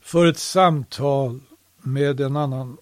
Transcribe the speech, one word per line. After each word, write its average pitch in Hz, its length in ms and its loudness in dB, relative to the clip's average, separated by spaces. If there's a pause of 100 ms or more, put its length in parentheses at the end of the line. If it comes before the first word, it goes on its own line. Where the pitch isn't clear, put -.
för 170 260 2
ett 160 120 2
samtal 139 1000 0 (380)
med 139 420 -2
en 139 160 -2
annan 131 460 -6